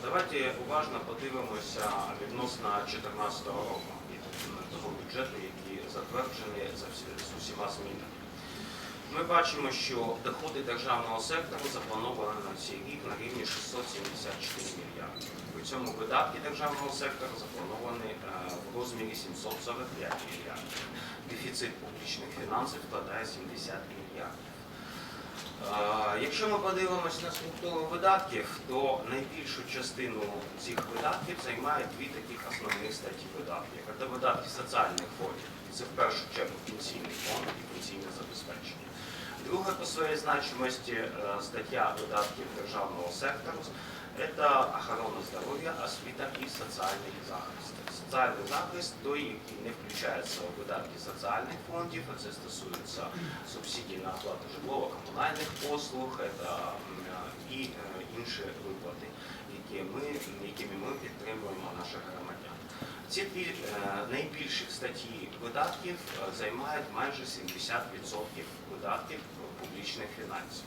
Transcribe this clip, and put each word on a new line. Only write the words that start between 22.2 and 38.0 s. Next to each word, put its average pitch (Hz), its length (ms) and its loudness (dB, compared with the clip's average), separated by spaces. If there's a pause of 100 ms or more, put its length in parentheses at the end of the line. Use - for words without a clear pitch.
фінансів - 460 2
складає - 380 -2
сімдесят - 640 -4
мільярдів. - 580 -6 (1120)
Е, 104 600 6
якщо 208 260 4
ми 202 100 6
подивимось 180 680 6
на 170 80 0
структуру 165 600 0
видатків, 170 760 6
то 131 420 4
найбільшу - 520 -2 (120)
частину 123 480 0 (440)
цих 117 120 0 (180)
видатків - 400 2 (100)
займають 143 420 2 (100)
дві 131 80 -2
таких 120 340 -4 (120)
основних 107 420 0
статті - 320 -4 (120)
видатків. - 440 -4 (180)
Це 131 60 2
видатки 127 440 4
соціальних 117 580 4 (120)
фондів, - 300 -2 (240)
це - 100 -2
в - 40 -4
першу - 360 6 (120)
чергу - 200 2 (100)
пенсійний - 500 -4 (100)
фонд - 220 2 (140)
і - 20 -6 (100)
пенсійне 98 440 -4